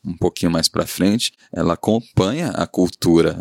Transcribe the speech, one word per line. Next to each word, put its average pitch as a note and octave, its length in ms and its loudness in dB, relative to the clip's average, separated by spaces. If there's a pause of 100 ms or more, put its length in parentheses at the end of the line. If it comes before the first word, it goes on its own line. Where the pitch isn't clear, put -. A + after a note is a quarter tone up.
um F2 120 -8
pouquinho F2 340 -2
mais E2 160 0
pra E2 200 -2
frente, G2+ 460 0 (200)
ela E2+ 220 0
acompanha A2+ 760 0
a E2 180 -4
cultura E2 760 2